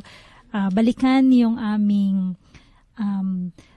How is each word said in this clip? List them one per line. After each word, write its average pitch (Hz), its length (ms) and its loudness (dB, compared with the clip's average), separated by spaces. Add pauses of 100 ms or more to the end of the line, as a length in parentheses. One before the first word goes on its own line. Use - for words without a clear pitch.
(560)
ah, 196 160 -2
balikan 254 560 2
yung 233 320 4
aming, 202 800 -2 (560)
um, 190 560 -4 (260)